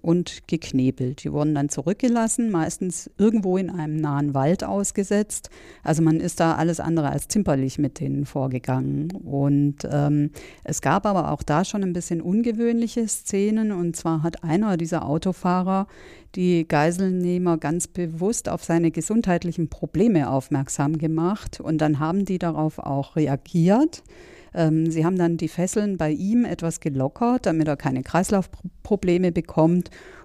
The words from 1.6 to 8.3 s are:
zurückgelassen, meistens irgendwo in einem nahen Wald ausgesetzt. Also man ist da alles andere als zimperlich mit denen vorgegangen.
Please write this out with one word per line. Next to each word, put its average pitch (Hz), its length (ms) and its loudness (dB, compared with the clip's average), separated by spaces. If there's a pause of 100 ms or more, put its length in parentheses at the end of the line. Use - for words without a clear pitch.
zurückgelassen, 226 840 0
meistens 175 680 -4
irgendwo 196 400 2
in 185 140 -2
einem 156 240 -4
nahen 143 400 0
Wald 147 280 2
ausgesetzt. 202 840 -2 (320)
Also 160 220 2
man 160 160 4
ist - 200 -4
da 165 140 4
alles 165 260 0
andere 160 300 0
als 139 180 -4
zimperlich 135 520 0
mit 143 200 -2
denen 139 280 -2
vorgegangen. 135 840 -2